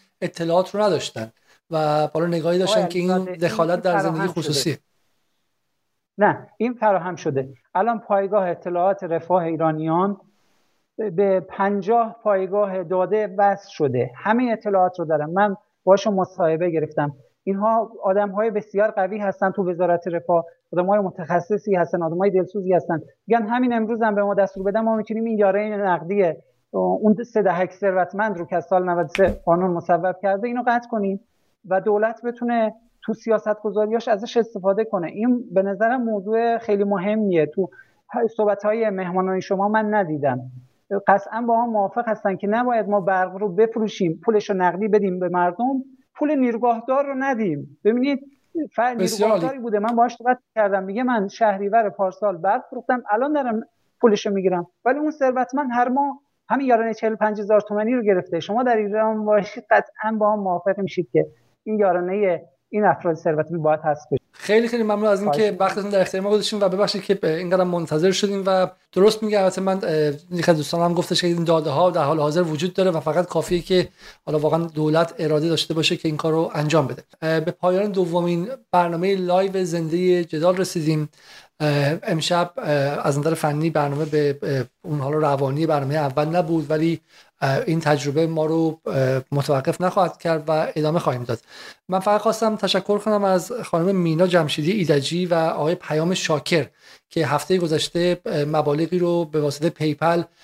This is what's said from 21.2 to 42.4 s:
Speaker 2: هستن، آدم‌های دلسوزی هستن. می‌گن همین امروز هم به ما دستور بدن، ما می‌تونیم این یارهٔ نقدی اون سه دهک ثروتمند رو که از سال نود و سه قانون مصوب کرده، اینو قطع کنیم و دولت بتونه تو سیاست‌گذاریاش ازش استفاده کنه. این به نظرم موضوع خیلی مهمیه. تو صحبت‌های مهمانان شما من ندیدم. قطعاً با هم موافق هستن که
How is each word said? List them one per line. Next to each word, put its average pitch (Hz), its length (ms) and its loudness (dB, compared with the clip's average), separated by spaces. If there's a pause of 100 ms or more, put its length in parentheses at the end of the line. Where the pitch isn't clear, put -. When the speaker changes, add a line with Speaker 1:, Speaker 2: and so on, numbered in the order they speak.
Speaker 2:
هستن، 170 280 0
آدم‌های 170 280 0
دلسوزی 185 420 -2
هستن. 165 300 0 (240)
می‌گن 220 220 0
همین 247 240 0
امروز 226 300 -2
هم 220 120 2
به 202 80 2
ما 202 120 0
دستور 190 300 0
بدن، 202 160 0
ما 226 160 2
می‌تونیم 220 280 -4
این 226 140 -2
یارهٔ 208 380 2
نقدی 185 560 0 (380)
اون 190 540 2
سه 220 180 0
دهک 180 300 0
ثروتمند 190 680 -2
رو 170 80 -8
که 185 100 -4
از 160 80 -2
سال 180 200 2
نود 175 220 0
و - 20 -8
سه 190 360 2
قانون 180 260 2
مصوب 175 520 0
کرده، 202 240 -2
اینو 240 200 -4
قطع 240 220 0
کنیم 196 320 -4 (480)
و 185 120 0
دولت 214 440 0
بتونه 240 500 -2 (280)
تو 226 120 -6
سیاست‌گذاریاش 214 920 -2
ازش 214 280 -2
استفاده 214 480 0
کنه. 190 220 -4
این 240 460 0
به 190 100 4
نظرم 220 400 0
موضوع 226 560 0
خیلی 202 260 0
مهمیه. 202 640 2
تو 170 240 -2 (640)
صحبت‌های 214 540 0
مهمانان 185 500 -2
شما 196 280 0
من 214 260 0
ندیدم. 147 460 0 (640)
قطعاً 202 340 2
با 233 220 2
هم 240 80 -4
موافق 208 380 -2
هستن 208 280 -2
که 202 100 -6